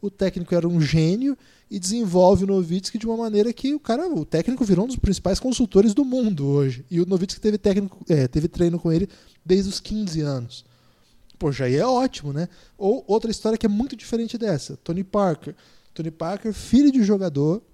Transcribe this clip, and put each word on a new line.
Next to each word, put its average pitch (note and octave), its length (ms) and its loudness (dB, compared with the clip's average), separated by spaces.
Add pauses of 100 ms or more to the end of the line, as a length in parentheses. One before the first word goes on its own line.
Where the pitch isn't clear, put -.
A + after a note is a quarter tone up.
o G3+ 80 -6
técnico F#3 460 -4
era E3+ 140 2
um F3 120 2
gênio E3 560 2 (340)
e G#3 80 -8
desenvolve F#3 680 4
o - 20 -2
Nowitzki F#3+ 520 -2
de G#3+ 80 -6
uma A3+ 100 -2
maneira A3+ 360 0
que C4+ 220 -4
o D4 60 -6
cara, C4 260 -2
o C#4 180 -2
técnico A#3 400 -2
virou G3 200 2
um B3 40 -6
dos B3+ 80 -6
principais F3+ 440 0
consultores A3+ 520 2
do C#4 120 2
mundo A3 420 -2
hoje. C#3 440 0
E E3+ 100 0
o F3+ 60 2
Nowitzki F3+ 340 -2
teve G#3+ 180 0
técnico, G3+ 500 0
é, C#3 200 4
teve D#3 200 -2
treino E3+ 300 0
com E3 140 -2
ele F3 160 0 (360)
desde F#3+ 260 2
os - 100 -8
quinze G3+ 400 -6
anos. C3+ 440 -6 (760)
Pô, D#3 120 -2
já C3+ 140 -4
aí B2+ 100 0
é D#3+ 120 2
ótimo, B3+ 460 -2
né? D#3+ 160 -6 (300)
Ou G#3+ 300 0
outra A3+ 220 0
história A3 280 -2
que - 80 0
é - 20 4
muito A3+ 280 -2
diferente A#3 420 -6
dessa, F3+ 460 -4
Tony F3 180 -4
Parker. F#3+ 520 -2 (380)
Tony E3 180 -8
Parker, F3 420 -6
filho C#4 400 4
de C4 100 4
jogador F#3 600 0 (120)